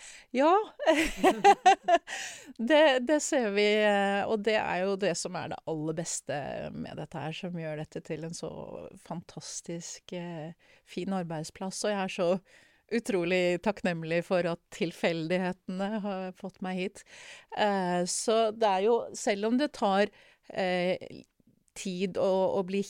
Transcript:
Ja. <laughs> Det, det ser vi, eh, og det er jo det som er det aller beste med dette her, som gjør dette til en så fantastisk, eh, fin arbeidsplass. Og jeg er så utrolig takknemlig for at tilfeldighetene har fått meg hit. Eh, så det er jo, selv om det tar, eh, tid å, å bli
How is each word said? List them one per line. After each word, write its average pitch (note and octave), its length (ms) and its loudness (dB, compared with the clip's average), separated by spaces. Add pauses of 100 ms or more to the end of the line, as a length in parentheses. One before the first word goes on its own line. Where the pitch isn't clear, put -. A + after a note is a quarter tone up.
(340)
Ja. C#4 160 4 (400)
<laughs> D4 460 4 (1200)
Det, C4 480 6
det D4+ 160 4
ser B3 320 0
vi, G#3 120 4 (180)
eh, G3+ 420 2
og A3 160 0
det G#3+ 160 2
er F3 240 -2
jo G3 160 0
det F#3 160 2
som F3+ 220 -6
er C3 180 -6
det - 140 -14
aller D#3+ 340 -4
beste - 340 -6 (380)
med - 240 -10
dette D#3 220 -10
her, D#3 160 -6
som F3 260 -8
gjør D#3 200 -6
dette D#3+ 200 -12
til D#3+ 240 -8
en E3 80 -10
så D#3+ 160 -10 (560)
fantastisk, - 1120 -12
eh, E3+ 380 -10 (340)
fin F#3 260 -4
arbeidsplass. E3+ 720 -6
Og G#3+ 80 0
jeg G3 100 -2
er F#3 120 -4
så F3 140 0 (680)
utrolig F3+ 720 2
takknemlig E3+ 560 -2
for F3 240 0
at E3+ 140 -2 (100)
tilfeldighetene F3+ 1200 -2 (160)
har F#3+ 340 -6
fått - 240 -14
meg F#3 160 -4
hit. F#3 240 -6 (560)
Eh, F3+ 480 2
så A3 480 2
det A3 160 2
er F#3+ 160 2
jo, A#3 100 6 (220)
selv G#3+ 320 0
om B3+ 80 2
det D4 160 0
tar, G3+ 380 2 (420)
eh, F3+ 420 0 (800)
tid F3+ 400 -4
å, F#3 140 2 (240)
å G3 100 0
bli G3 260 -2